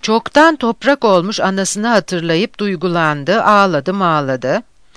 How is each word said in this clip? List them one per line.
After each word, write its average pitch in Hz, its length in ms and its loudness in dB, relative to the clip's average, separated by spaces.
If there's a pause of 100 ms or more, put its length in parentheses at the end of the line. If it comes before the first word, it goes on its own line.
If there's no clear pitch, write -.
Çoktan 294 540 2
toprak 247 500 -2
olmuş 190 340 2
anasını 190 480 -2
hatırlayıp 180 720 -2
duygulandı, 170 840 -2
ağladı, 196 600 2
ağladı. 147 600 0 (340)